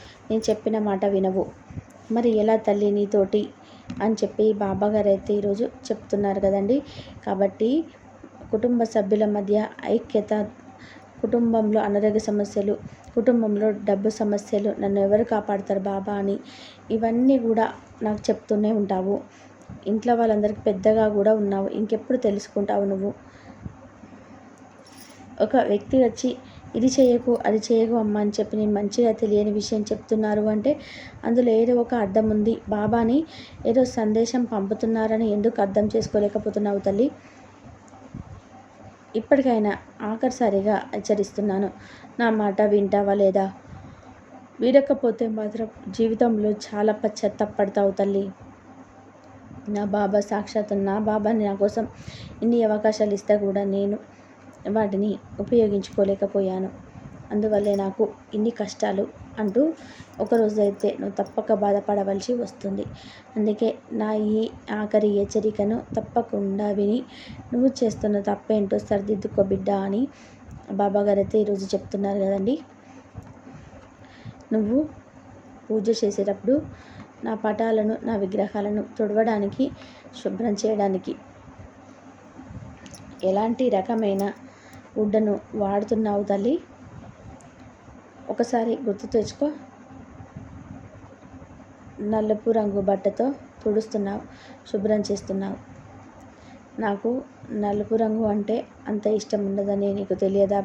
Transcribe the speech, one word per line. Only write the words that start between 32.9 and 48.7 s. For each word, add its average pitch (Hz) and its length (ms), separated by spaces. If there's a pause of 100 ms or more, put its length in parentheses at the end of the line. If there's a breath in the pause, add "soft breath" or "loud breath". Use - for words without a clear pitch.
ఏదో 240 260
సందేశం 226 540
పంపుతున్నారని 220 840
ఎందుకు 214 300
అర్థం 202 260
చేసుకోలేకపోతున్నావు 208 1000
తల్లి? 202 200 (2000 loud breath)
ఇప్పటికైనా 226 560 (320)
ఆఖరిసారిగా 214 720 (140)
హెచ్చరిస్తున్నాను, 202 800 (480 loud breath)
నా 240 100 (140)
మాట 202 200 (120)
వింటావా 202 420
లేదా? 196 320 (1120)
వినకపోతే 240 640 (140)
మాత్రం 214 280 (240)
జీవితంలో 220 600 (100)
చాలా 214 340
పశ్చాత్తాపడతావు 202 960
తల్లి. 196 340 (1400)